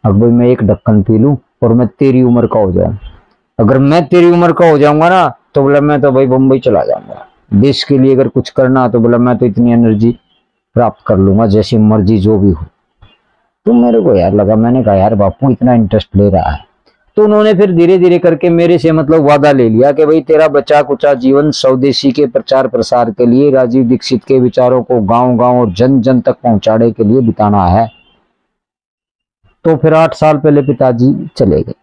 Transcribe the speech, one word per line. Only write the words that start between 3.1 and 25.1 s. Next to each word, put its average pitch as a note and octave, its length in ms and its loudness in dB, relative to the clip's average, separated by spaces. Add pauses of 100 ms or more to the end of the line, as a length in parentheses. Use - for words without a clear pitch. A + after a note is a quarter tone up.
अगर B2 200 0
मैं C#3+ 280 0
तेरी F3 240 2
उम्र F3 220 2
का E3 180 2
हो D3 80 2
जाऊंगा D3+ 300 2
ना, F3 260 0 (200)
तो C#3+ 80 0
बोला, C#3+ 180 2
मैं D3 200 0
तो C#3 120 0
भाई C3+ 140 2
बम्बई C3+ 320 2
चला G2 260 -2
जाऊंगा, - 420 -8 (280)
देश B2+ 300 0
के C#3 140 0
लिए C3+ 160 2
अगर - 140 0
कुछ - 220 -6
करना, C3 380 0
तो A#2 120 -2
बोला, A#2+ 180 2
मैं B2 200 0
तो B2+ 80 0
इतनी A#2+ 260 0
एनर्जी A#2 460 0 (560)
प्राप्त A#2 320 -4
कर G#2 100 0
लूंगा, G2 300 2
जैसी G#2+ 320 0
मर्जी G#2+ 400 2
जो G#2 200 0
भी G2 120 2
हो। D#2+ 160 -6 (1000)
तो A3+ 60 0
मेरे A#3+ 280 0
को D#3 140 0
यार F#2+ 200 0
लगा, G#2 220 0
मैंने A#2+ 260 0
कहा, G#2+ 120 0
"यार G2+ 200 0
बापू G2+ 360 -2
इतना B2 240 0
interest G#2+ 420 -2
ले G2+ 140 2
रहा F#2 200 -2
है।" - 200 -12 (460)
तो G#3+ 80 2
उन्होंने G#3+ 300 2
फिर F#3+ 180 0
धीरे E3+ 260 2
धीरे F3 200 2
करके E3+ 320 0
मेरे E3+ 280 0
से D#3+ 140 0
मतलब D#3 380 0
वादा D3 220 2
ले B2+ 160 2
लिया B2 240 2
कि D3+ 140 0
भाई D#3+ 140 0
तेरा D#3 280 0
बचा D3 340 0
कुचा C#3+ 320 -2
जीवन C3+ 360 0
स्वदेशी C3 640 -2
के C#3+ 140 -2
प्रचार C3 420 -2
प्रसार A#2 420 -2
के A#2+ 160 -2
लिए, C3+ 240 2
राजीव B2+ 340 0
दीक्षित A#2+ 400 -4
के C3+ 140 0
विचारों B2 440 0
को B2 180 -2
गांव-गांव B2 600 0